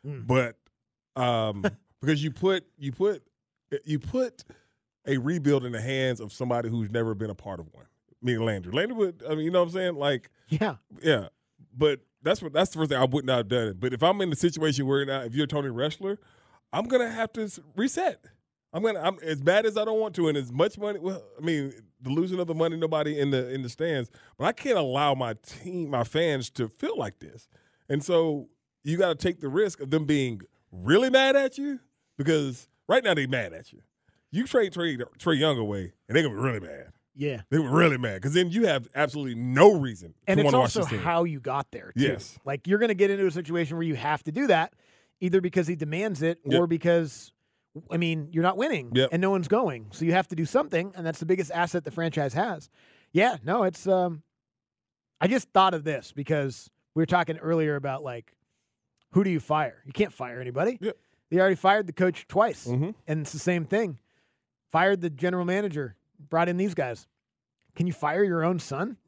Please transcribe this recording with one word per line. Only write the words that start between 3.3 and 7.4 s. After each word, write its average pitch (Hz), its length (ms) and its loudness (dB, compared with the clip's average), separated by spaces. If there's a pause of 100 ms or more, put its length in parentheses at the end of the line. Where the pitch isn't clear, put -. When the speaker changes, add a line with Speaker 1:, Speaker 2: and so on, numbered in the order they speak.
Speaker 2:
you 151 140 -2
put - 460 -4 (600)
a 135 140 0
rebuild 143 460 0
in 123 80 -6
the 110 80 -6
hands 131 400 -2
of 104 120 -12
somebody 120 360 -2
who's 110 240 -4
never 113 200 0
been 104 180 -6
a 95 40 -10
part 95 240 -12